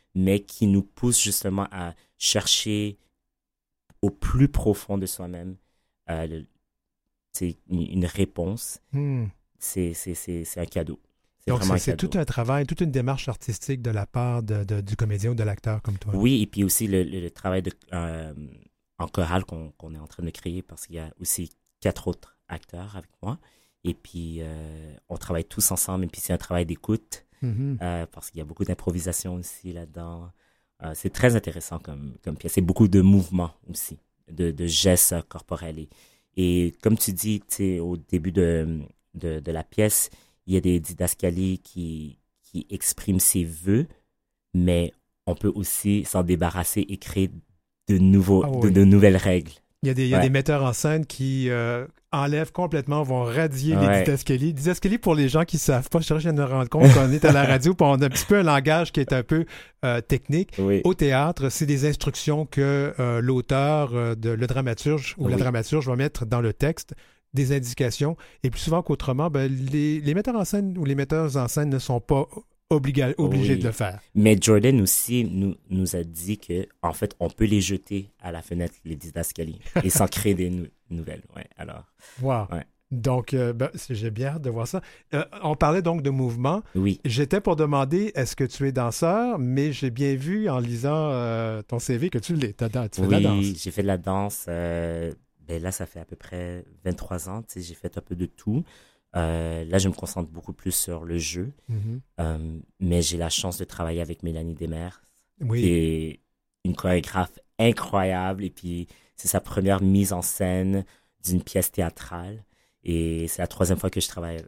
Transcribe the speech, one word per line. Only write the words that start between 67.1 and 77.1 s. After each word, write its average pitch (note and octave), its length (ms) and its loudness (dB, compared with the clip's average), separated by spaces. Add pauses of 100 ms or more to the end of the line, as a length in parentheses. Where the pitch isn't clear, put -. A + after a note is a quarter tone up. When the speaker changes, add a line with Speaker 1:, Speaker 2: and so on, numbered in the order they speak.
Speaker 2:
des C3+ 220 2
indications. C3 640 -2 (260)
Et C3 60 2
plus - 100 -6
souvent E3 220 2
qu'autrement, C#3+ 480 0
ben, C3+ 200 0 (220)
les, D3+ 300 0
les D3 140 0
metteurs A#3 200 0
en G3 100 0
scène G3 340 -2
ou D#3+ 60 -2
les C#3 100 0
metteurs C#3+ 420 0
en B2 100 0
scène D3 220 0
ne C3+ 100 2
sont B2 220 -2
pas C#3 260 2 (440)
obliga-, C#3 480 2
obligés C3+ 340 4
Speaker 1:
Oui. G#2 60 2
Speaker 2:
de G2+ 80 -2
le A2 40 -2
faire. G2+ 280 -4 (160)
Speaker 1:
Mais G#2+ 260 8
Jordan A2 400 6
aussi A#2 440 2
nous, F#2+ 300 0 (140)
nous F#2 260 0
a F2 80 -2
dit E2+ 360 -6
que, F2+ 280 -4 (140)
en E2+ 120 -2
fait, - 260 -4